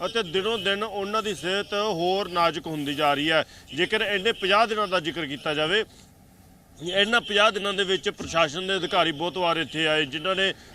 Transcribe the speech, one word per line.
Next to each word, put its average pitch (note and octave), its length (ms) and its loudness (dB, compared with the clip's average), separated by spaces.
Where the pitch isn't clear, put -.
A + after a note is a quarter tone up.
ਅਤੇ A3 180 -2
ਦਿਨੋਂ F#3+ 340 -2
ਦਿਨ G3 260 -2
ਉਹਨਾਂ G3+ 400 -4
ਦੀ G3+ 120 -4
ਸਿਹਤ F#3 380 -4
ਹੋਰ F#3+ 560 0
ਨਾਜ਼ੁਕ E3+ 380 2
ਹੁੰਦੀ D3 260 -4
ਜਾ C#3+ 200 4
ਰਹੀ D3 180 0
ਹੈ। D#3 140 4
ਜੇਕਰ F#3 260 0
ਇੰਨੇ G3+ 300 0
ਪੰਜਾਹ G#3 360 4
ਦਿਨਾਂ G#3+ 200 -2
ਦਾ F3+ 120 2
ਜ਼ਿਕਰ D#3 260 -6
ਕੀਤਾ C#3+ 280 -4
ਜਾਵੇ, D#3+ 320 0
ਇਹਨਾਂ G#3+ 280 2
ਪੰਜਾਹ G#3 300 4
ਦਿਨਾਂ G3 220 -4
ਦੇ G3 100 0
ਵਿੱਚ F#3+ 260 -2
ਪ੍ਰਸ਼ਾਸਨ E3 580 -2
ਦੇ F#3+ 100 0
ਅਧਿਕਾਰੀ E3+ 340 2
ਬਹੁਤ E3+ 260 -4
ਵਾਰ E3+ 200 2
ਇੱਥੇ D#3 300 -2
ਆਏ, D#3 180 2
ਜਿਨ੍ਹਾਂ D#3+ 300 -4
ਨੇ F#3+ 180 0